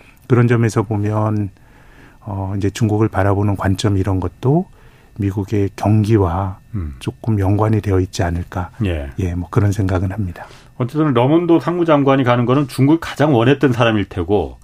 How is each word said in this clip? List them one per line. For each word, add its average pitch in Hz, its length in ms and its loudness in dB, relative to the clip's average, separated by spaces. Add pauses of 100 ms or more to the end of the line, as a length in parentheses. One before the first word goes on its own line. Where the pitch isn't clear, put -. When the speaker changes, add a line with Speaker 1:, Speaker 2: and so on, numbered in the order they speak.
(280)
Speaker 1:
그런 120 200 2
점에서 117 360 0
보면, 107 680 -4 (720)
어, 98 360 -8
이제 98 120 -2
중국을 107 380 0
바라보는 101 480 0
관점 98 420 0
이런 95 220 -2
것도 135 460 -2 (520)
미국의 101 600 -2
경기와 98 840 0 (160)
Speaker 2:
음. 76 240 -8
Speaker 1:
조금 - 400 -4
연관이 101 420 2
되어 95 200 0
있지 - 220 -4
않을까. 87 480 -6 (140)
Speaker 2:
예. 78 240 -4 (100)
Speaker 1:
예, 90 140 -2
뭐 87 160 -6
그런 101 220 2
생각은 95 400 -2
합니다. 98 340 -8 (320)
Speaker 2:
어쨌든 147 360 -2
러몬도 160 460 4
상무장관이 147 640 2
가는 120 220 2
거는 131 220 2
중국이 139 340 2
가장 147 320 0
원했던 131 380 4
사람일 113 380 0
테고 85 540 -2